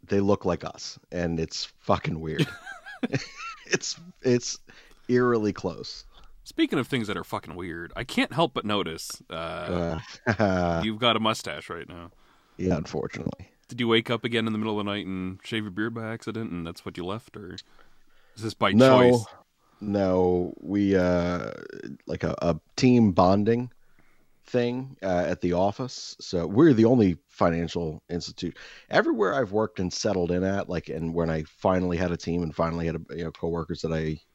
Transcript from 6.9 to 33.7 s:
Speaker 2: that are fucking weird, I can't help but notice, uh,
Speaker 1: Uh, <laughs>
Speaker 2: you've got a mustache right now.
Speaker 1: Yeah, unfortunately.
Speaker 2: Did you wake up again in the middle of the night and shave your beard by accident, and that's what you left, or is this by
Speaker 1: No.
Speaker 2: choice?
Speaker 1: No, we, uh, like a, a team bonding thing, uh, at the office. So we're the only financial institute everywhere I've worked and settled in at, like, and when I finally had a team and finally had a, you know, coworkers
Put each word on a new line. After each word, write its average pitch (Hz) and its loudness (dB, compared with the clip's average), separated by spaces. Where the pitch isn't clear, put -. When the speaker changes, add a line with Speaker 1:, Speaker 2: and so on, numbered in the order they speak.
Speaker 2:
that 98 -4
are 85 -6
fucking 90 -10
weird, 85 -10
I 120 -6
can't - -2
help 160 2
but 113 -4
notice, 87 -4
uh, 85 -4
Speaker 1:
Uh, 92 2
<laughs> - -2
Speaker 2:
you've 107 -4
got 117 2
a 110 0
mustache 104 -4
right 85 -12
now. 85 -16
Speaker 1:
Yeah, 90 2
unfortunately. - -6
Speaker 2:
Did 123 -10
you 120 0
wake 113 4
up 117 -2
again 113 -2
in 113 -2
the 107 -2
middle 107 -2
of 104 -4
the 101 -4
night 101 -6
and 92 -8
shave 110 -4
your 107 -8
beard 107 -4
by 113 -8
accident, 113 -8
and 85 -6
that's 85 -12
what 90 -10
you 87 -6
left, 101 -8
or 90 -14
is 107 -14
this 110 -6
by 101 2
Speaker 1:
No. 127 10
Speaker 2:
choice? 120 2
Speaker 1:
No, 92 2
we, 98 2
uh, 90 2
like - -6
a, 82 0
a 80 0
team 120 6
bonding 104 4
thing, 123 -2
uh, 90 0
at 87 -4
the 87 0
office. 101 -2
So 85 -4
we're 131 6
the 110 8
only 113 6
financial 85 0
institute - -8
everywhere 220 2
I've 120 0
worked 107 -2
and 92 0
settled 92 0
in 90 2
at, 98 -2
like, 85 -4
and 82 -4
when 82 0
I 80 -2
finally 90 0
had 90 0
a 82 -4
team 87 -2
and 80 -6
finally 82 -2
had 80 -2
a, 80 -6
you 85 -6
know, 82 -8
coworkers 85 -6